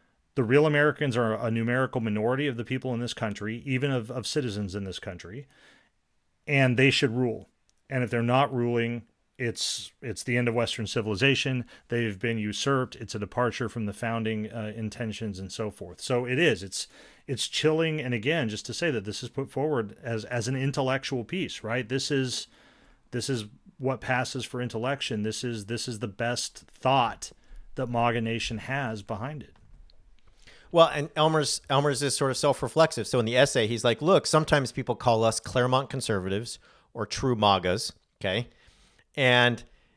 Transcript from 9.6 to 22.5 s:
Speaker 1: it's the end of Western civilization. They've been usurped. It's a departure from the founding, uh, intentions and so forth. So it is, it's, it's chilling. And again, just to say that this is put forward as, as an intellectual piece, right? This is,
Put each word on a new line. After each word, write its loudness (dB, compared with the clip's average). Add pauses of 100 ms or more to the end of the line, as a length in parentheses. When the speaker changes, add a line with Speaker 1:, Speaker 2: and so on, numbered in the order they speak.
Speaker 1:
it's -8
the 0
end 2
of 0
Western -2
civilization. 0 (240)
They've -2
been -2
usurped. -2
It's -10
a -6
departure -2
from -4
the -4
founding, -4
uh, -6
intentions -6
and -10
so -6
forth. -14
So 0
it 0
is, 4
it's, -8 (400)
it's -4
chilling. 0
And -4
again, 0
just -8
to -8
say -2
that -2
this -8
is -10
put -6
forward -2
as, -4
as -4
an -2
intellectual -2
piece, -6
right? -4
This -2
is, -2 (640)